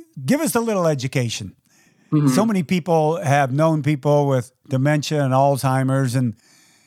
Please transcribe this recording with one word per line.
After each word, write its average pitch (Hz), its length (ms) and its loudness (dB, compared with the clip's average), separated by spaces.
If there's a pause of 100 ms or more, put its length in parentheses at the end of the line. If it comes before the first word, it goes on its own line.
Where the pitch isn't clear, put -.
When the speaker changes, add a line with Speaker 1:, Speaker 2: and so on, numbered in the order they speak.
(240)
Speaker 1:
give 262 160 2
us 285 140 0
a 233 60 0
little 208 260 0
education. 127 720 -4 (560)
Speaker 2:
Mm-hmm. 147 160 2
Speaker 1:
So 185 180 2
many 196 160 0
people 165 540 0
have 143 360 0
known 156 300 2
people 147 460 2
with 127 240 -2 (160)
dementia 147 560 0
and 131 100 0
Alzheimer's, 135 800 0
and 127 200 0 (520)